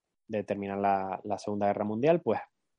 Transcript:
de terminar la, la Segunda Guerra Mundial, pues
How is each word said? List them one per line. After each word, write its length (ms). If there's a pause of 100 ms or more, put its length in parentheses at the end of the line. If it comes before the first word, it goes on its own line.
(280)
de 160
terminar 340
la, 460
la 140
Segunda 280
Guerra 180
Mundial, 360
pues 200 (380)